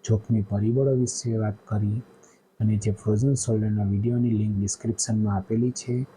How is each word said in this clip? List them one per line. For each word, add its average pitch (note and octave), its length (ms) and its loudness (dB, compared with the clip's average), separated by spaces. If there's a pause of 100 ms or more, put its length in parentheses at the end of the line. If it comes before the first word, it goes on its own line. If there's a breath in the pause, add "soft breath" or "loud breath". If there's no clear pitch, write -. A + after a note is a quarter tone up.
જોખમી A2 380 0
પરિબળો A2+ 520 0
વિશે A#2+ 420 -2
વાત G#2+ 300 -2
કરી G#2+ 340 -2 (600 loud breath)
અને G#2+ 160 2
જે G#2 160 0
ફ્રોઝન A2 420 2
શોલ્ડરના G#2+ 500 0
વીડિયોની A#2 460 2
લિંક G#2+ 260 0
ડિસ્ક્રિપ્શનમાં G#2+ 800 0
આપેલી A2+ 340 0
છે B2 240 -6 (220)